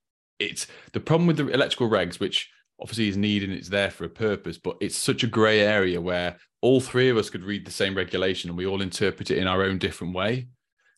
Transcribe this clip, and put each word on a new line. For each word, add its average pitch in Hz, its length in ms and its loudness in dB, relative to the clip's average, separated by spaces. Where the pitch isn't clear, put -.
it's - 280 -6
the - 80 -4
problem 170 260 4
with 160 80 4
the 143 140 0
electrical 127 400 0
regs, 92 300 0
which - 300 -4
obviously 113 280 -2
is 98 100 0
needed 101 320 0
and 92 80 -4
it's 85 120 -14
there 98 220 0
for - 140 -10
a 82 40 -6
purpose, 98 480 -4
but - 240 -8
it's 98 160 -4
such - 260 0
a 123 40 0
grey 107 340 4
area 98 380 4
where 87 380 -2
all 127 200 4
three 127 280 2
of 120 80 2
us 104 120 0
could 90 140 -10
read 98 220 -6
the 95 60 -14
same 95 240 -2
regulation 92 540 -2
and 87 80 -8
we 90 80 -4
all 98 160 -2
interpret 95 500 -2
it - 60 2
in 92 100 0
our 92 160 2
own 95 140 0
different 87 360 -4
way. 113 340 -2